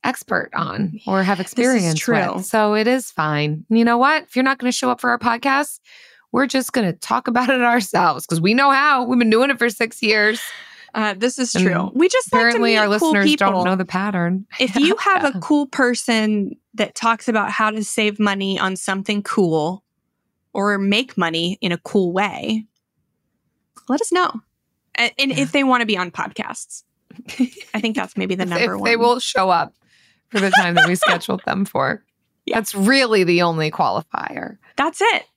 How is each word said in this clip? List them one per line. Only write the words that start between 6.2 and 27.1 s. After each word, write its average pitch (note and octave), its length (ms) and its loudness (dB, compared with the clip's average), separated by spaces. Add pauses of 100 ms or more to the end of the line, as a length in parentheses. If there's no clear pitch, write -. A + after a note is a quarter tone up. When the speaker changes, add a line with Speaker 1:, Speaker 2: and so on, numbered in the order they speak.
Speaker 1:
we're B3 160 2
just B3+ 240 -2
gonna G3+ 220 0
talk - 340 -4
about B3 220 0
it C4 120 2
ourselves F#3 640 2
'cause E3 140 -2
we F#3 140 2
know C#4 180 4
how. C4+ 320 2
We've A#3+ 160 2
been A#3 100 4
doing A#3 200 4
it C#4 100 -2
for A#3+ 100 2
six A3+ 320 -6
years. G#3+ 380 2 (540)
Speaker 2:
Uh, G#3+ 240 -2
this A#3 200 -2
is B3 160 -2
Speaker 1:
And F3+ 120 2
Speaker 2:
true. F#3 280 0
We D#4 140 4
just B4+ 240 0
like B4 120 4
to A#4 40 4
Speaker 1:
apparently A#4 240 2
Speaker 2:
meet A3 60 4
Speaker 1:
our G#3+ 80 4 (120)
Speaker 2:
cool D#4+ 140 2
Speaker 1:
listeners D4+ 140 4
Speaker 2:
people. D4 260 4
Speaker 1:
don't F3+ 140 0
know F#3 100 2
the F#3 80 -2
pattern. F#3 640 -2 (140)
Speaker 2:
If A#3 180 0
you D#4+ 180 4
Speaker 1:
<laughs> G#4+ 60 -8
Speaker 2:
have F#4+ 240 2
a C#4 80 2
Speaker 1:
Yeah. F#3+ 80 -6
Speaker 2:
cool D4 260 2
person A3 880 0 (200)
that G#3 200 -4
talks A3+ 320 -2
about G#3 240 0
how G#3+ 200 0
to G#3+ 120 -4
save G#3 360 -2
money G3 380 0
on F#3+ 200 -2
something G3 440 -4
cool E3+ 640 0 (680)
or G3+ 240 0
make G3+ 400 0
money E3+ 420 -2
in F3 140 -2
a F3 60 -4
cool F3+ 340 0
way, G#3+ 520 -4 (1200)
let C4+ 120 -2
us - 120 -4
know. F4 280 -2 (560)
A-, A#3+ 220 0
and C#4 120 0
Speaker 1:
Yeah. B3+ 80 -2
Speaker 2:
if C4+ 120 -2
they C#4 140 2
wanna B3 200 2
be G#3 120 -2
on F3+ 120 -4
podcasts, - 760 -10 (880)